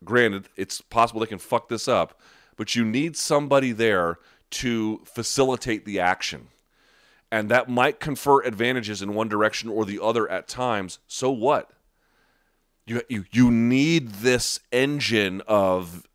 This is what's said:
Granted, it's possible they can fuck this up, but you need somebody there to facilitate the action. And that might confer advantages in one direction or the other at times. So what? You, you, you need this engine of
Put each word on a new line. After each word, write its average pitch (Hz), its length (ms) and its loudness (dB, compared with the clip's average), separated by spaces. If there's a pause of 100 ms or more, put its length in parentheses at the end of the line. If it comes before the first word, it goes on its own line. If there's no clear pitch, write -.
Granted, 101 520 0
it's - 260 -8
possible 113 380 0
they 113 60 -2
can 101 140 -8
fuck - 280 -4
this 117 200 -6
up, 101 340 -2 (340)
but 107 200 -6
you 117 100 2
need 139 320 -2
somebody 139 540 2
there 101 480 0 (320)
to 113 520 -4
facilitate 123 800 -2
the 101 160 -4
action. 87 500 -2 (800)
And 107 200 -2
that 123 180 2
might 123 320 0
confer 139 440 4
advantages 113 580 -4
in 101 140 -6
one 110 120 -2
direction 107 400 0
or 110 160 -2
the 101 180 -6
other 110 300 0
at 90 160 -6
times. 110 600 -4
So - 220 -4
what? 131 420 0 (1120)
You, 117 240 -4
you, 104 220 -6
you 120 200 6
need 131 580 2
this 117 520 0 (100)
engine 113 720 0
of 92 680 0